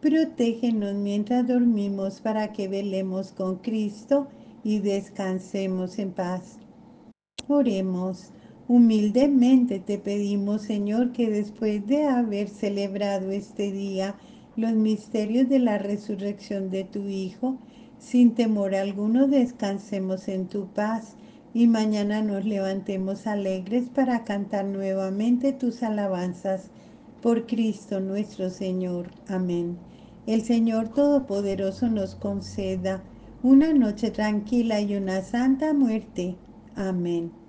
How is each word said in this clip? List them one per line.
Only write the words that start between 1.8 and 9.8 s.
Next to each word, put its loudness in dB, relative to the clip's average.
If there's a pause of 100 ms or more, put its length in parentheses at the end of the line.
para -2
que -4
velemos -4
con -4
Cristo -2 (340)
y 0
descansemos -4
en -4
paz. -6 (920)
Oremos. 0 (360)
Humildemente 6
te -4